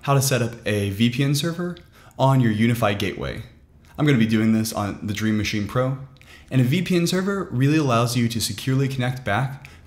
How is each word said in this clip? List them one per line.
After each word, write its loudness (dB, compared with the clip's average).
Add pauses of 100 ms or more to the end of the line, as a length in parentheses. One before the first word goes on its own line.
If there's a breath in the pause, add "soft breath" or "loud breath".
how 2
to 4
set 2
up -4 (120)
a 0
V 2
P -2
N 0
server -4 (420 loud breath)
on 4
your 4
UniFi 2
gateway. -6 (520 soft breath)
I'm -2
gonna 4
be 4
doing 2
this 0
on -6
the -6
Dream -2
Machine -4
Pro, -2 (520 loud breath)
and 2
a 4
V 2
P 0
N 2
server -2
really 2
allows 2
you 2
to -4
securely -2
connect -4
back -2 (180 loud breath)